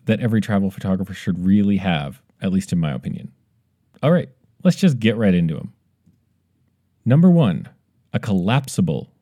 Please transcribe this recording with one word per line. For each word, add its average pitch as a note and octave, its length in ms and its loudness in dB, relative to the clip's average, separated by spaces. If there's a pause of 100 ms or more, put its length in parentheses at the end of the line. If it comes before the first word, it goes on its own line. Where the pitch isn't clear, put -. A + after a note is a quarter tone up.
that G#2+ 140 0
every A2 200 0
travel G2 300 -2
photographer F#2+ 420 -4
should F2+ 320 -6
really G2+ 320 4
have, D#2+ 460 -4 (180)
at F#2+ 140 -2
least F#2+ 180 -2
in F2 60 0
my D#2 140 -2
opinion. - 400 -10 (680)
All D3 100 2
right, F3 180 0 (340)
let's F3+ 140 2
just D#3 200 2
get A2+ 200 0
right G2+ 160 2
into E2 240 0
'em. - 160 -14 (1300)
Number D#3 240 6
one, D3+ 400 2 (460)
a - 40 -4
collapsible G2 1040 -2